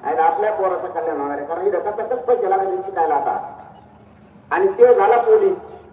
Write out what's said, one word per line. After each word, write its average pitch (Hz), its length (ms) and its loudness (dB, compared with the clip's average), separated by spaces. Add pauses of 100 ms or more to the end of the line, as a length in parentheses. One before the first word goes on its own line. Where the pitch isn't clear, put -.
"अरे, 156 180 -2
आपल्या 214 320 0
पोराचं 185 340 -2
कल्याण 165 340 -4
होणार 143 160 -6
आहे." 143 100 -8
कारण 170 200 -4
इथं 196 120 0
कचाकच 226 460 -4
पैसे 202 240 0
लागले 190 280 0
शिकायला - 380 -2
आता. - 220 -2 (1120)
आणि 381 160 0
तो 480 260 6
झाला 392 240 4
पोलीस, 392 400 4 (360)